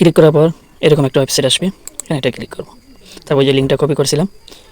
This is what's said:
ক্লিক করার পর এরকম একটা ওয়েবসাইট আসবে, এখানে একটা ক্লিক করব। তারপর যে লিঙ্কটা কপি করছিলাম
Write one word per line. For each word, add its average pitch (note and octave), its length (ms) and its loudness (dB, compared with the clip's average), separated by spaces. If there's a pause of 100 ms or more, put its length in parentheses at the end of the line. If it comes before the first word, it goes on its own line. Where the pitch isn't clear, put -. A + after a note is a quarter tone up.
ক্লিক E3 180 2
করার D#3 200 6
পর D#3+ 100 4 (360)
এরকম D3+ 240 2
একটা C#3+ 120 -2
ওয়েবসাইট C3+ 300 -2
আসবে, - 160 -2 (360)
এখানে D3+ 180 -6
একটা B2+ 140 -2
ক্লিক - 200 -16
করব। - 140 -16 (560)
তারপর C#3 220 0
যে C#3 100 2
লিঙ্কটা C3+ 240 0
কপি D3 180 -2
করছিলাম D3 280 -2 (440)